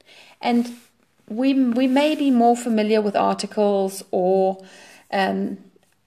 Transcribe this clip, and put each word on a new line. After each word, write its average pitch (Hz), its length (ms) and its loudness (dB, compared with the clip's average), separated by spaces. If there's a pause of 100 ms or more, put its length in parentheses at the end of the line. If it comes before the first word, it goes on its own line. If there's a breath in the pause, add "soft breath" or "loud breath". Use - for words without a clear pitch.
(400 soft breath)
And 240 340 -2 (540)
we, 262 260 0
we 262 320 0
may 285 280 2
be 285 160 0
more 240 260 4
familiar 220 440 0
with 208 160 -2
articles 196 920 -2
or, 190 540 0 (460 loud breath)
um, 196 480 -4 (480)